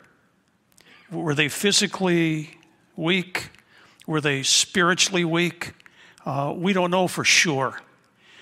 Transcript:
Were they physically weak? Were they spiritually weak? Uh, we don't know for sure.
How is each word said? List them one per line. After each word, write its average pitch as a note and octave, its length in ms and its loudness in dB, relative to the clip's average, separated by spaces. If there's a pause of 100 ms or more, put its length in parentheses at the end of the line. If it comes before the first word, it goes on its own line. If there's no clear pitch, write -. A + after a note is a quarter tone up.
(1080)
Were E3 240 -4
they C#3+ 160 2
physically E3+ 1080 0 (380)
weak? F3 540 -4 (560)
Were D#3 160 -2
they C#3 220 0
spiritually F3 800 2
weak? E3 480 -2 (520)
Uh, C#3 300 -4
we F#3 160 0
don't F3+ 200 0
know F#3 160 2
for - 160 -6
sure. C3+ 580 2 (600)